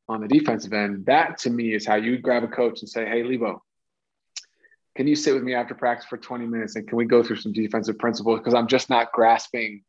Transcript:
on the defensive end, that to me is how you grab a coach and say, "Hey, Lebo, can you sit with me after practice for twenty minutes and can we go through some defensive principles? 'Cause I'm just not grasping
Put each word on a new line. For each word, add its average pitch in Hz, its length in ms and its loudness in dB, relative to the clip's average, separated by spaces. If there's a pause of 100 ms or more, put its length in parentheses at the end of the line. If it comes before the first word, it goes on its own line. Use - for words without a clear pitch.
on 113 120 -6
the 107 60 -8
defensive 113 460 2
end, 101 320 -2
that 127 340 2
to 120 120 -2
me 117 240 -2
is 104 100 -4
how 107 100 2
you 113 220 0
grab 120 260 0
a 113 40 -4
coach 117 340 -2
and 104 80 -16
say, 113 160 -4
"Hey, 113 160 0
Lebo, 117 400 -4 (1300)
can 131 100 -2
you 151 100 4
sit 147 200 2
with 127 80 -2
me 127 100 -4
after 123 220 -4
practice 120 320 -2
for 123 100 -10
twenty 120 300 -10
minutes 113 280 -4
and 107 120 -8
can 117 100 -2
we 120 80 2
go 120 160 6
through 117 160 -2
some 107 160 -8
defensive 107 460 -2
principles? 110 440 0
'Cause 117 120 2
I'm 117 120 2
just 131 220 2
not 120 220 2
grasping 113 760 2